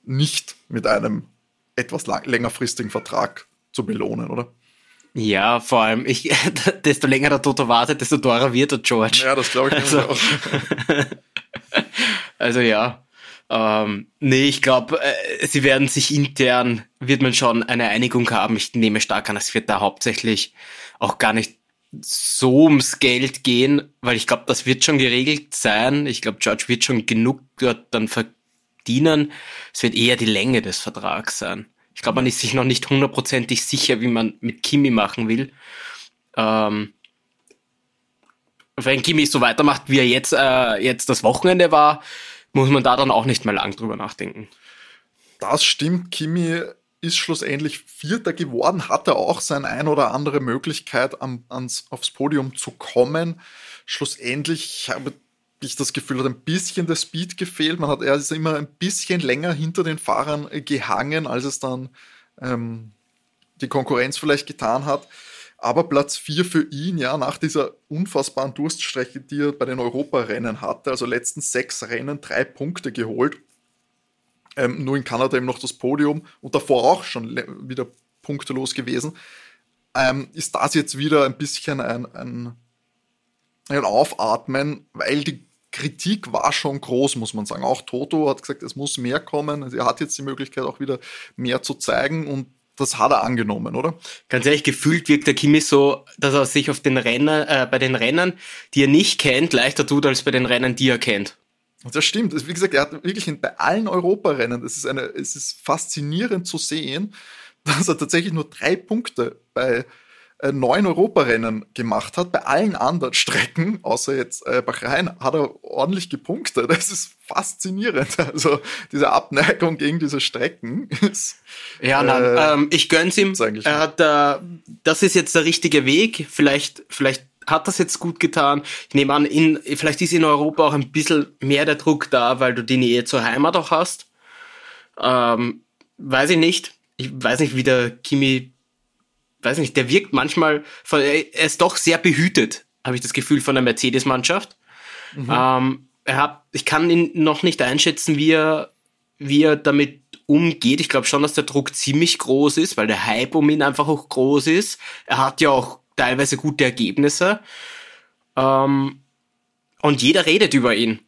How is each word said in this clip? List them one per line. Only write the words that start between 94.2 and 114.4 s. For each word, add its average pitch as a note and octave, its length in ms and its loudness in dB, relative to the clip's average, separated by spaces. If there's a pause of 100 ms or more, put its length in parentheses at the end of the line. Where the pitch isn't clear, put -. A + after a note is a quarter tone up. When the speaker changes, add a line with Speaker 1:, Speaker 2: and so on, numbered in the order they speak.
Speaker 2:
Ganz B2+ 160 0
ehrlich, C#3+ 180 2
gefühlt D3+ 440 0
wirkt D3 180 4
der D3 80 4
Kimi D3 260 4
so, C#3 440 4 (140)
dass C#3 160 2
er C#3 120 4
sich C#3+ 240 0
auf C#3 100 -4
den C3 160 2
Rennen, B2 320 2 (180)
äh, C3 240 0
bei C3 80 2
den B2+ 160 0
Rennen, D#3 380 2 (420)
die C#3 100 6
er C3+ 40 4
nicht D#3+ 320 4
kennt, C#3+ 320 2
leichter C3+ 340 0
tut C#3+ 200 2
als C3 160 2
bei C#3 80 0
den B2+ 160 0
Rennen, B2 280 0
die C3 140 2
er A#2+ 100 2
kennt. G2+ 380 -2 (560)
Speaker 1:
Das D3+ 120 0
stimmt. G#3 280 0
Also C#3+ 140 -6
wie E3 80 -10
gesagt, F#3 180 -2
er C#3 100 4
hat D3 100 -4
wirklich F3+ 360 -6
in, D3+ 120 -8
bei - 180 -6
allen G3 300 0
Europarennen, E3+ 720 0
das B2 160 -8
ist - 80 -8
eine, C3+ 160 -4
es - 340 -8
ist - 260 -10
faszinierend E3+ 840 -4
zu - 100 -8
sehen, D3+ 580 -6 (240)
<laughs> - 260 -20
dass D3+ 240 0
er D#3+ 100 0
tatsächlich E3+ 340 -2
nur D#3 160 -4
drei D#3 260 -2
Punkte F#3 640 -4 (160)
bei, B2 320 -2 (540)
äh, C#3 120 -2
neun C#3+ 360 2
Europarennen A#2+ 880 2
gemacht - 420 -4
hat. F3+ 160 -4
Bei - 120 -2
allen F#3 300 0
anderen C3+ 400 -2
Strecken, - 680 -2
außer C3+ 340 -2
jetzt, - 300 -6